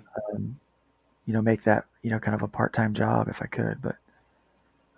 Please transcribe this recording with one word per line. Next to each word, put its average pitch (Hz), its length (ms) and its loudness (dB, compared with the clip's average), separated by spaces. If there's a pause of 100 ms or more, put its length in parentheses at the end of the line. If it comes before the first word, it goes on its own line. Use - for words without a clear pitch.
(360)
Um, 107 240 -8 (680)
you 113 80 -4
know, 110 80 2
make 110 220 2
that, 110 220 4 (160)
you 117 80 -4
know, 110 100 0
kind 107 160 0
of 107 60 -2
a 107 60 -4
part-time 110 460 0
job 113 360 2
if - 120 -8
I - 40 -6
could, - 360 -4
but, - 140 -4 (1040)